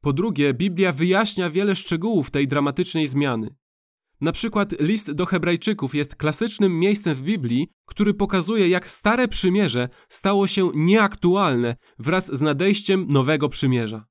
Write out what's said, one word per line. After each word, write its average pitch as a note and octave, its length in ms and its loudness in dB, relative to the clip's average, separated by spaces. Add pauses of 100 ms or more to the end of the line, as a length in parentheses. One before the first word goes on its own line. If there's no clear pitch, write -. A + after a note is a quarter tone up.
Po C#3+ 120 -2
drugie, C#3+ 420 0
Biblia F3+ 380 0
wyjaśnia F3+ 580 0
wiele F#3+ 260 0
szczegółów E3+ 540 -2
tej C#3 180 0
dramatycznej C#3+ 580 -2
zmiany. C3 480 -2 (680)
Na D#3+ 120 -2
przykład G#3 480 -2
list E3+ 320 0
do E3 140 -2
Hebrajczyków F3 680 -2
jest D3 220 -4
klasycznym F#3 640 0
miejscem F#3+ 360 2
w C3 80 -10
Biblii, C#3+ 460 -2 (180)
który G#3 280 0
pokazuje, G3 540 0
jak F3+ 220 0
Stare A#3+ 380 2
Przymierze F3 600 0 (200)
stało G3 380 0
się F#3 280 2
nieaktualne F3 1040 2 (220)
wraz C#3+ 380 0
z C3 40 0
nadejściem F#3 680 2
Nowego D3+ 400 2
Przymierza. A2+ 640 -2